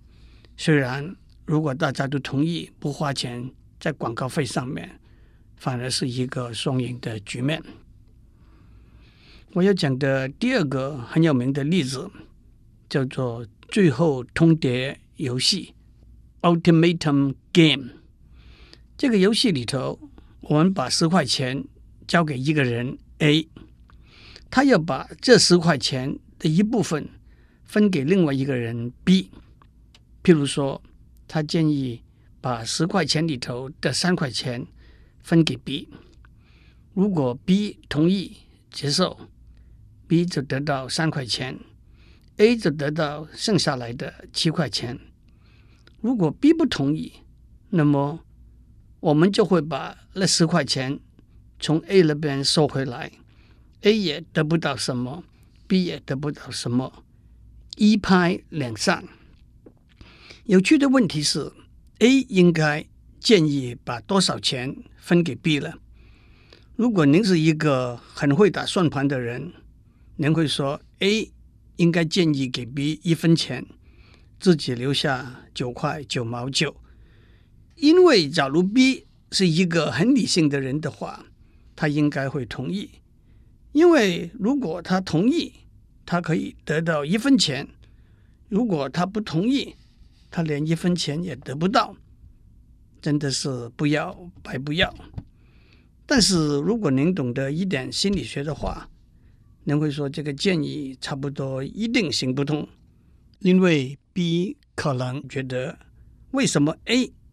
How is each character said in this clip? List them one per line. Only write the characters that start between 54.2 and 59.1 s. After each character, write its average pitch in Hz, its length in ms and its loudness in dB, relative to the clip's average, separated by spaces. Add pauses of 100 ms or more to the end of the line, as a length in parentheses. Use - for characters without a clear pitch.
得 156 100 2
不 165 140 2
到 147 180 -2
什 - 180 -6
么， 127 300 -8 (420)
B 185 200 2
也 147 140 -8
得 - 140 -8
不 139 160 -6
到 - 200 -14
什 120 200 -8
么， 123 340 -4 (720)
一 214 200 4
拍 185 540 2
两 123 260 -8
散。 - 280 -2 (1400)